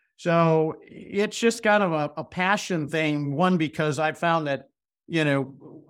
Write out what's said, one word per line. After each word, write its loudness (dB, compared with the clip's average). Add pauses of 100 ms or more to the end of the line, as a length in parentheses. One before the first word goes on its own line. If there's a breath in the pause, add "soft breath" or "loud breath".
(160)
So 2
it's -6
just 0
kind 4
of 0
a, -2
a -10
passion -2
thing. -2
One, 2
because -2
I've -2
found 0
that, -6 (400)
you 0
know, -2